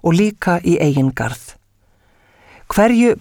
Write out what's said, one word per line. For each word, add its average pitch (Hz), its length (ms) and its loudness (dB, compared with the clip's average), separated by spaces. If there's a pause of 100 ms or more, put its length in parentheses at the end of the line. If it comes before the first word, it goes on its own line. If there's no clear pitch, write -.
og 170 160 0
líka 196 460 -2
í 170 180 0
eigin 139 320 0
garð. - 440 -10 (1160)
Hverju 233 480 2